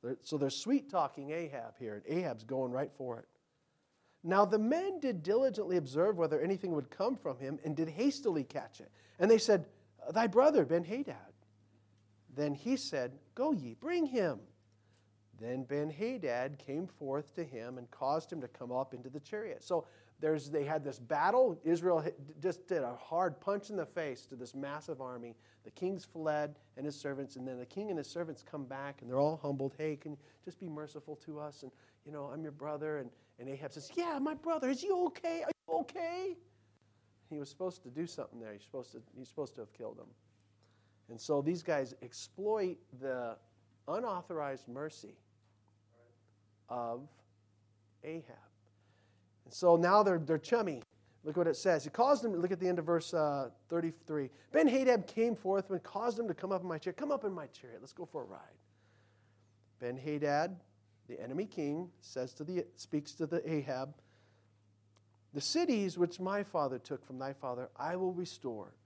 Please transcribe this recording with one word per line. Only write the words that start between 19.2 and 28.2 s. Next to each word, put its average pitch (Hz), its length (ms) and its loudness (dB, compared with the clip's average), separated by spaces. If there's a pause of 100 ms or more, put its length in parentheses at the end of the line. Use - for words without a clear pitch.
So 170 220 0 (340)
there's, 151 280 2
they 147 160 0
had 151 200 0
this 135 160 -6
battle. 170 640 4
Israel 170 340 6
hit, 151 420 -4
just 175 280 -2
did 165 140 2
a 120 120 -2
hard 165 460 0
punch 202 300 -2
in 208 60 -4
the 160 100 -2
face 143 400 -4
to 135 100 -14
this 120 180 -12
massive 143 460 -6
army. 120 340 -10 (300)
The 107 80 -16
kings 185 320 -4
fled 151 520 -2 (200)
and 139 100 -6
his 143 80 -4
servants, 139 400 -6
and 127 140 -8
then 127 100 -8
the 123 80 -8
king 202 220 -6
and 175 100 -2
his 139 80 -6
servants 165 380 -8